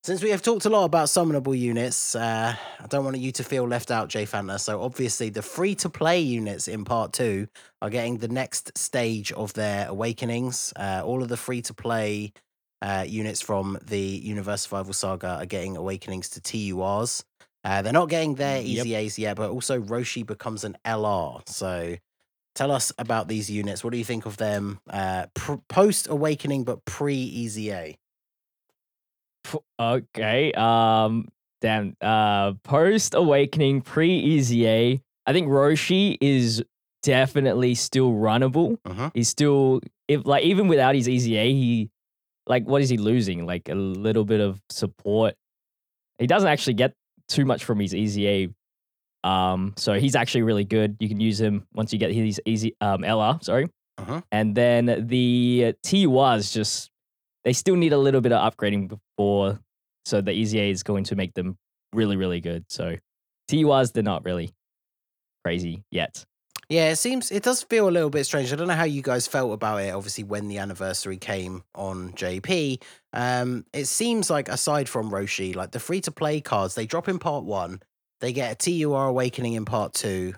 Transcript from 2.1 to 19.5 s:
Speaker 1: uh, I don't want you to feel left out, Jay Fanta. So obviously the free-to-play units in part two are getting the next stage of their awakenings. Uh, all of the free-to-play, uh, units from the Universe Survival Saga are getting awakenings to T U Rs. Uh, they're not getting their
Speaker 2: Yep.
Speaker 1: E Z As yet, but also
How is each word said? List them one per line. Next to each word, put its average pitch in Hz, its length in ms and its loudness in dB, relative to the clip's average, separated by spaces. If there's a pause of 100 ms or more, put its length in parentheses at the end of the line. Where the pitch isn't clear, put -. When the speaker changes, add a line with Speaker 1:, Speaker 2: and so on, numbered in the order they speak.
Speaker 1:
uh, 113 400 -2 (240)
I - 80 -16
don't 139 160 -2
want 135 140 -4
you 131 160 -4
to 131 100 -6
feel 127 240 -2
left 120 240 -2
out, 110 160 0
Jay 104 180 -4
Fanta. 98 320 -6
So 104 240 -4
obviously 120 480 -4
the 104 120 -8
free-to-play 175 800 0
units 110 480 -4
in 104 160 -8
part 98 260 -2
two 107 360 -2 (340)
are 104 80 -4
getting 117 300 -4
the 113 100 -4
next - 480 -6
stage 113 560 -2
of 104 200 -6
their 104 360 -2
awakenings. 120 880 -4
Uh, 95 260 -4
all 127 200 -2
of 120 40 -6
the 117 80 -6
free-to-play, 110 960 -6 (500)
uh, 98 240 -4
units 107 360 -6
from 98 440 -4
the 104 140 -4
Universe 98 640 -6
Survival 95 320 -8
Saga 92 480 -6
are 90 40 -10
getting 92 300 -8
awakenings 95 540 -8
to - 120 -14
T - 260 -8
U 92 180 -4
Rs. 104 400 -2 (400)
Uh, 98 160 -2
they're 107 100 -4
not 165 160 4
getting 160 280 0
their 139 260 -2
Speaker 2:
Yep. 120 40 -6
Speaker 1:
E 123 140 -2
Z 117 160 -2
As 107 240 -4
yet, 104 160 -2
but 107 140 -4
also 123 320 -2